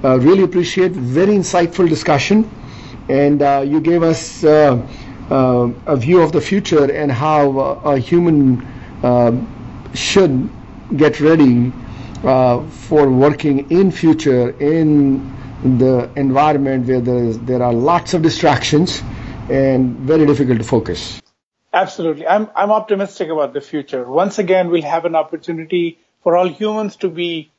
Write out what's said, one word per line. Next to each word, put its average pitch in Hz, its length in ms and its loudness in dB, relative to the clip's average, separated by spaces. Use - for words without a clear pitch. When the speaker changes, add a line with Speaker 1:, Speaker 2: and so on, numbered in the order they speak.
Speaker 1:
Uh, 131 140 4
really 175 240 4
appreciate 180 500 0
very 160 400 0
insightful 175 560 0
discussion, 165 600 0
and, 143 340 2
uh, 139 240 2
you 151 140 0
gave 165 240 0
us, 165 400 -2
uh, 151 360 6
uh, 127 380 2
a 143 100 0
view 156 240 4
of 156 100 2
the 151 100 0
future 151 520 0
and 151 180 -2
how, 139 480 0
uh, 139 220 -4
a 139 80 2
human, 147 680 2
uh, 123 300 2
should 151 540 0
get 147 240 2
ready, 131 520 4
uh, 127 440 2
for 151 420 0
working 139 600 2
in 185 200 4
future 143 600 2
in 147 600 2
the 123 360 2
environment 139 720 0
where 127 140 0
there 123 240 0
is, 113 160 -2
there 123 220 -2
are 123 100 2
lots 151 420 0
of 165 80 0
distractions 156 800 0
and 131 460 2
very 151 280 2
difficult 135 340 2
to 110 60 -4
focus. - 560 -4
Speaker 2:
Absolutely. 160 560 -4
I'm, 214 260 0
I'm 202 160 0
optimistic 202 580 -2
about 147 260 -4
the 143 60 -4
future. 135 440 -8
Once 165 340 -2
again, 185 320 0
we'll 170 120 0
have 160 220 -4
an 165 120 -2
opportunity 165 840 -4
for 175 140 2
all 180 100 2
humans 208 500 -6
to 196 120 -6
be 165 500 -8